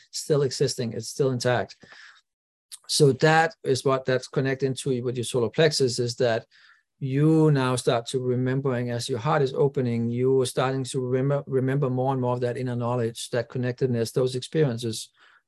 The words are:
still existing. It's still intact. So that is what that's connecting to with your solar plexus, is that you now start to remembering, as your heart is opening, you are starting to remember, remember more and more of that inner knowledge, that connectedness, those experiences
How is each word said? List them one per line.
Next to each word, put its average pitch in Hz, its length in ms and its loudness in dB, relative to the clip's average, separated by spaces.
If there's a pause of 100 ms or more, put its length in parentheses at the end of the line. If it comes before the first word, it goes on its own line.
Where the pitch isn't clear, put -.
(100)
still 147 320 0
existing. 127 500 -2
It's 113 160 -10
still 135 220 0
intact. 123 460 -2 (1120)
So 139 240 4
that 160 500 2
is 135 220 -2
what 135 200 0
that's 127 240 -2
connecting 135 460 -2
to 123 280 -4
with 127 140 -4
your 120 80 -4
solar 117 240 -2
plexus, 139 500 2
is 120 180 -2
that 117 280 0 (540)
you 156 520 4
now 131 260 2
start 120 300 0
to 135 120 -4
remembering, 127 720 0
as 120 180 -4
your 131 120 -4
heart 151 220 2
is 131 120 0
opening, 123 560 0
you 127 320 2
are 123 40 0
starting 131 380 -2
to 131 160 -6
remember, 135 460 0
remember 131 420 0
more 127 240 0
and 131 80 -2
more 123 140 0
of 123 60 -4
that 123 160 -2
inner 123 200 -4
knowledge, 120 540 -4
that 117 180 -2
connectedness, 123 640 -2
those 127 240 0
experiences 120 760 -2 (400)